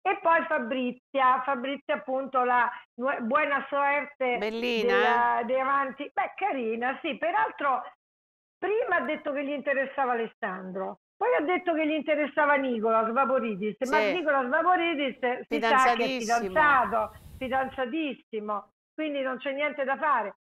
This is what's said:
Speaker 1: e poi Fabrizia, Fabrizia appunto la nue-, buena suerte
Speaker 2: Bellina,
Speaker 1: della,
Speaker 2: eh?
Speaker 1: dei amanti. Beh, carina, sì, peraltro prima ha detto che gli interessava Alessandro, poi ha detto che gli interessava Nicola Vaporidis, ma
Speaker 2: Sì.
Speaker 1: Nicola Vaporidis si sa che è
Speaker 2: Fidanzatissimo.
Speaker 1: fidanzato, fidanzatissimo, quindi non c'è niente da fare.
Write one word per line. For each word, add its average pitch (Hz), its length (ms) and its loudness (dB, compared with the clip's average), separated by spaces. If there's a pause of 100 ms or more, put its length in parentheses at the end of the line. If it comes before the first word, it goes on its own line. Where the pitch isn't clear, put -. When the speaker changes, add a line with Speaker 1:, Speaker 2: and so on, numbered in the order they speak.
Speaker 1:
e 403 220 -2
poi 330 240 4
Fabrizia, 254 960 0
Fabrizia 277 520 -4
appunto 262 480 -2
la 247 260 2 (240)
nue-, 254 260 -2
buena 269 480 0
suerte 277 720 0
Speaker 2:
Bellina, 226 540 0
Speaker 1:
della, 240 480 4
Speaker 2:
eh? 233 40 -2
Speaker 1:
dei 262 160 0
amanti. 277 540 -2
Beh, 381 220 -2
carina, 254 680 -2
sì, 285 160 -6
peraltro 320 640 0 (760)
prima 427 400 0
ha 330 40 2
detto 294 320 -4
che 285 120 -2
gli 277 60 -4
interessava 269 600 -2
Alessandro, 190 880 -6 (160)
poi 494 180 2
ha - 80 2
detto 349 320 0
che 311 120 0
gli 302 60 0
interessava 294 600 2
Nicola 226 480 2
Vaporidis, 226 760 0 (140)
ma 302 80 4
Speaker 2:
Sì. 311 160 2
Speaker 1:
Nicola 294 280 0
Vaporidis 320 760 2
si - 20 -12
sa 247 140 0
che - 60 -8
è 226 60 -12
Speaker 2:
Fidanzatissimo. 233 920 2
Speaker 1:
fidanzato, 226 760 2 (260)
fidanzatissimo, 247 1300 -4 (240)
quindi 294 280 -4
non 262 160 -4
c'è 277 140 -6
niente 277 320 -2
da 269 120 -2
fare. 233 500 0